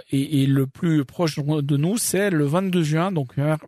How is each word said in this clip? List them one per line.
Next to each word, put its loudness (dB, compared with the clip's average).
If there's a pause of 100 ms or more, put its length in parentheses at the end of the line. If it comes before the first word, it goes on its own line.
(120)
et, 2
et 4
le 2
plus 0
proche -2
de -2
nous, 0
c'est 0
le 2
vingt-deux 0
juin, 0
donc -4
mer-, 0 (100)